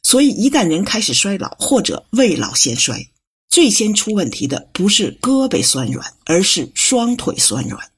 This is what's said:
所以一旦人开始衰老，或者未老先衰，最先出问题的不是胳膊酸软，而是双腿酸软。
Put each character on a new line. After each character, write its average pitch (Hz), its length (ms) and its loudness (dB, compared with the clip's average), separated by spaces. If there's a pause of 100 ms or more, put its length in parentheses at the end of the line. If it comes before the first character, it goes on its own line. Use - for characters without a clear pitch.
所 254 200 2
以 285 80 6
一 240 200 0
旦 262 160 2
人 165 200 0
开 - 160 -4
始 - 120 -2
衰 196 240 -2
老， - 120 -8 (100)
或 247 220 2
者 - 300 -6
未 220 260 4
老 107 180 -6
先 117 220 0
衰， - 340 -4 (380)
最 320 200 6
先 214 240 0
出 214 200 -2
问 180 180 0
题 - 160 -6
的 - 240 -6
不 180 160 0
是 208 340 0
胳 262 280 2
膊 - 120 0
酸 131 300 -2
软， - 220 -10 (120)
而 165 160 2
是 180 320 -2
双 240 440 0
腿 - 200 -6
酸 - 300 0
软。 - 300 -12